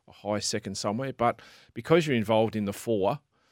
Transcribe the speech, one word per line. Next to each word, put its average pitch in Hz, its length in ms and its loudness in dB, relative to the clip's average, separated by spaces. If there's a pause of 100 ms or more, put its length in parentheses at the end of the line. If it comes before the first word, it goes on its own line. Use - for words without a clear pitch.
a - 40 -20
high 104 280 -4
second 101 360 -6
somewhere. 123 360 -4
But 117 280 0 (320)
because 160 340 2
you're 139 100 2
involved 110 400 2
in 107 80 -2
the 101 80 -4
four, 110 480 -2 (320)